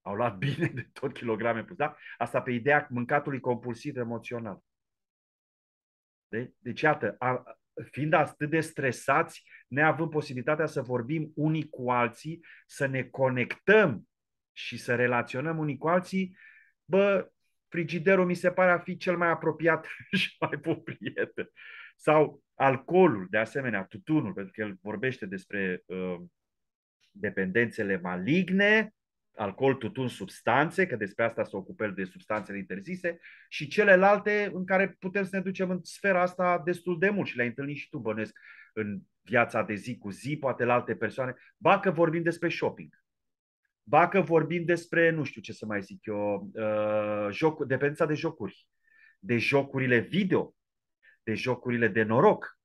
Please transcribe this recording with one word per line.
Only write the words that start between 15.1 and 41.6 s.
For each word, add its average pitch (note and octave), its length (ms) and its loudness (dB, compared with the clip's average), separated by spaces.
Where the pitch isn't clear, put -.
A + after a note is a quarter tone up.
unii D3+ 180 -4
cu D#3 120 -4
alții, F#3 480 0
bă, G3 440 2
frigiderul F3 580 2
mi F3+ 80 2
se F3+ 160 0
pare F#3 200 4
a F3 80 4
fi F3+ 180 -8
cel F3+ 200 -2
mai E3+ 140 2
apropiat D#3+ 560 0
<laughs> - 180 -6
și - 220 -2
mai D#3 220 -2
bun D#3+ 180 -2
prieten. - 720 -8
Sau D3+ 460 2
alcoolul, C3 760 4
de G#2 80 0
asemenea, A2 460 -2
tutunul, A2+ 480 -2
pentru G2 200 -10
că - 80 -12
el G#2 200 -6
vorbește G#2+ 460 -6
despre, F#2+ 600 -4
uh, F#2 300 -6
dependențele G2 880 -2
maligne, F#3 960 0
alcool, B2 380 0
tutun, B2 340 -6
substanțe, C#3 800 0
că B2+ 100 -6
despre G#2+ 280 -2
asta A2+ 200 -2
se - 120 -10
ocupă F#2+ 280 -8
el, G#2 80 -2
de F#2+ 120 -6
substanțele G2+ 540 -6
interzise, E3+ 600 -8
și D3 200 -10
celelalte G3+ 840 4
în F#3 100 -6
care F#3+ 340 0
putem F#3+ 260 -4
să F#3+ 120 -6
ne F#3+ 60 -2
ducem F#3+ 280 -2
în F3+ 120 -2
sfera F#3 400 0
asta F3+ 420 0
destul F3 340 -2
de F#3+ 120 4
mult F3+ 160 -2
și - 100 -10
le-ai A#2+ 120 0
întâlnit C#3 280 -8
și - 120 -12
tu, G#2 100 -10
bănuiesc, G#2+ 400 -6
în G#2 280 -6
viața A#2 400 2
de G#2 120 -4
zi G2+ 240 -8
cu G2+ 120 -12
zi, C#3 260 -6
poate C3 280 -2
la A#2+ 100 4
alte A#2+ 200 0
persoane, B2 400 -6
ba F#3+ 240 4